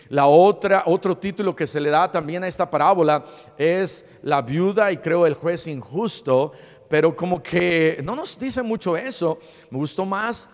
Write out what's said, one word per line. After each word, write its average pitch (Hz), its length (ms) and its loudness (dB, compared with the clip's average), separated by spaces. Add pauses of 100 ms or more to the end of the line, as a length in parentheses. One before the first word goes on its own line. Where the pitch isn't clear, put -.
(100)
la 139 160 2
otra, 190 600 6
otro 180 320 0
título 196 380 -4
que 151 100 -4
se 147 140 -6
le 147 100 -2
da 165 180 2
también 170 360 -4
a - 20 -4
esta 180 240 -4
parábola 151 540 2 (340)
es 170 480 -2 (160)
la 143 180 0
viuda 185 520 0
y 156 60 -6
creo 170 280 2
el 147 80 2
juez 165 320 -6
injusto, 143 880 -2 (360)
pero 151 280 2
como 175 260 -4
que 170 600 0
no 196 100 -6
nos 320 240 -10
dice 254 240 -6
mucho 214 340 -4
eso. 170 440 -4 (300)
Me 127 80 -8
gustó 151 280 -4
más 208 480 -6